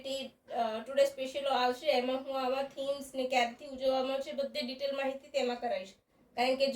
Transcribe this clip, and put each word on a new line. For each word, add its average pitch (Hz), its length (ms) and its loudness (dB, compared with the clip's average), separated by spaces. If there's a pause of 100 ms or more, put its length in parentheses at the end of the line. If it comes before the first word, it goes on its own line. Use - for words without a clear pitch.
ટી-, 269 280 -6 (220)
અ, 233 140 0 (180)
ટુડે 277 220 4
સ્પેશિયલ 269 420 -2
આવશે 254 480 2
એમાં 254 300 2
હું 269 160 -4
આવા 269 340 0
થીમ્સ 277 380 -4
ને 262 200 0
ક્યારથી 240 420 0
ઉજવવામાં 262 420 2
આવશે 277 240 -6
બધી 247 260 -4
ડિટેલ 262 320 -4
માહિતી 269 380 -4
તેમાં 240 260 2
કરાવીશ. 196 320 -4 (420)
કારણ 262 240 2
કે 269 140 6